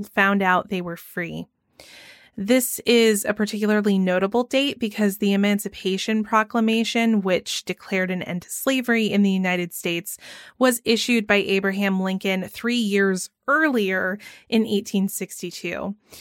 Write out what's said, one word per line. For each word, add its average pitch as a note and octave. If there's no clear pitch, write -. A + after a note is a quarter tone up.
found G3
out F#3
they F#3
were F3
free. E3+
This A#3+
is A3+
a G#3+
particularly G#3
notable F#3+
date C4+
because G3+
the G3+
Emancipation G3+
Proclamation, A3
which -
declared F#3
an F#3
end F3
to -
slavery B3
in G3+
the G3
United F3+
States, -
was B3
issued A3+
by G#3
Abraham G3
Lincoln F#3+
three A#3+
years G3
earlier G#3
in A3
eighteen G3+
sixty-two. -